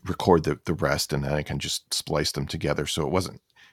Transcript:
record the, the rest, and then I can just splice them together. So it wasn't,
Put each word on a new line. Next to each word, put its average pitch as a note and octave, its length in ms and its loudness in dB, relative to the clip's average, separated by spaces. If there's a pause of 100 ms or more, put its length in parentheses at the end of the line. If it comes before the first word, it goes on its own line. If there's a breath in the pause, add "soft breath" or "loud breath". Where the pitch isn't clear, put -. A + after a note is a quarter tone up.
record E2 400 4
the, D2+ 200 -2
the E2+ 100 -2
rest, C#2+ 400 0
and C#2+ 100 0
then C#2 80 -2
I D2 100 0
can - 160 -4
just - 360 -6
splice - 380 0
them D2+ 140 -4
together. D2+ 400 -2
So - 200 -2
it C2+ 40 0
wasn't, F2+ 300 -2 (320 soft breath)